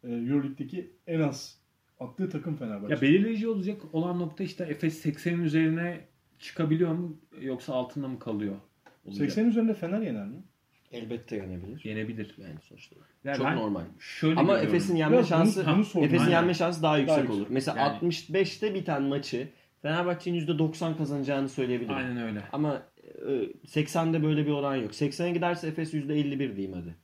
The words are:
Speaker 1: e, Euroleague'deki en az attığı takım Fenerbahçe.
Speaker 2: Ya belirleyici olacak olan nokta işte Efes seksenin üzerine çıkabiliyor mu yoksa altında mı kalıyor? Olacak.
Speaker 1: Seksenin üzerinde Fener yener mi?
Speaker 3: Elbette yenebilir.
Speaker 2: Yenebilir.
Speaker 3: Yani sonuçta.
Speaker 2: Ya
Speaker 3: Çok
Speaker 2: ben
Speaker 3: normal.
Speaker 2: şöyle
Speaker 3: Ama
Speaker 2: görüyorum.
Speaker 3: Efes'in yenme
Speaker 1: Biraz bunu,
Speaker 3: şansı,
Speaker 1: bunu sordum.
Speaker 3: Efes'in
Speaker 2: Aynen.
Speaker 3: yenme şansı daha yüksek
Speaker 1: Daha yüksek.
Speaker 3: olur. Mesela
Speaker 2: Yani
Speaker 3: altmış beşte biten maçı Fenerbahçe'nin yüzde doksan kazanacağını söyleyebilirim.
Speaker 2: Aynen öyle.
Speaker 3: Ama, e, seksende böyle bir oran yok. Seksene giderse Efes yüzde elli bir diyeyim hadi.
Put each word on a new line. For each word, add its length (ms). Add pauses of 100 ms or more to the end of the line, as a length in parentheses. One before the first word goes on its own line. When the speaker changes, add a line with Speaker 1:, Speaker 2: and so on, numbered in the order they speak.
Speaker 1:
e, 80
Euroleague'deki 800 (160)
en 120
az 380 (420)
attığı 300
takım 280
Fenerbahçe. 360
Speaker 2:
Ya 80
belirleyici 460
olacak 340 (120)
olan 260
nokta 240
işte 200
Efes 380
seksenin 420
üzerine 560 (400)
çıkabiliyor 540
mu 240 (240)
yoksa 320
altında 340
mı 120
kalıyor? 360 (500)
Olacak. 120
Speaker 1:
Seksenin 320
üzerinde 240
Fener 280
yener 260
mi? 160 (480)
Speaker 3:
Elbette 440
yenebilir. 500
Speaker 2:
Yenebilir. 520
Speaker 3:
Yani 180 (140)
sonuçta. 260 (280)
Speaker 2:
Ya 120
Speaker 3:
Çok 100
Speaker 2:
ben 120
Speaker 3:
normal. 260 (160)
Speaker 2:
şöyle 400
Speaker 3:
Ama 140
Speaker 2:
görüyorum. 220
Speaker 3:
Efes'in 200
yenme 220
Speaker 1:
Biraz 140
bunu, 60
Speaker 3:
şansı, 300
Speaker 1:
bunu 180
sordum. 220
Speaker 3:
Efes'in 180
Speaker 2:
Aynen. 100
Speaker 3:
yenme 180
şansı 300
daha 140
yüksek 200
Speaker 1:
Daha 60
yüksek. 160
Speaker 3:
olur. 100
Mesela 300
Speaker 2:
Yani 100
Speaker 3:
altmış 440
beşte 420
biten 280
maçı 440 (340)
Fenerbahçe'nin 540
yüzde 240
doksan 380
kazanacağını 520
söyleyebilirim. 460
Speaker 2:
Aynen 220
öyle. 240 (100)
Speaker 3:
Ama, 320 (460)
e, 200 (180)
seksende 560
böyle 220
bir 60
oran 240
yok. 200
Seksene 360
giderse 360
Efes 260
yüzde 260
elli 200
bir 160
diyeyim 220
hadi. 260